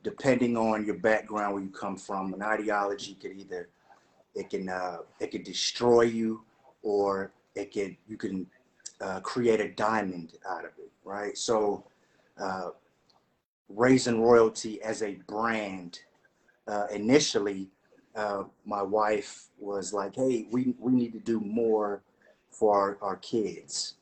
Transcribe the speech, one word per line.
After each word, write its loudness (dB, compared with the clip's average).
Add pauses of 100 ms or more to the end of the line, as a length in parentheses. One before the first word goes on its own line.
depending 2
on 0
your -2
background, 0
where -4
you -8
come -8
from, -6
an -8
ideology -2
could -12
either, -12 (680)
it -8
can, -4
uh, -4 (220)
it -6
could -6
destroy 4
you, 0 (400)
or 0 (240)
it -8
could, -4 (120)
you -12
can, -6 (540)
uh, -6
create 2
a -2
diamond -2 (140)
out -6
of -14
it, -18 (140)
right? -6
So, 0 (560)
uh, -6 (1000)
raising 4
royalty 6
as -4
a -4 (120)
brand, -4 (680)
uh, -2
initially, 2 (460)
uh, -4 (220)
my -2
wife 0 (120)
was -6
like, -4
"Hey, 0
we, 0
we 0
need 2
to -10
do -2
more 0 (480)
for 4
our, 2
our -4
kids" -6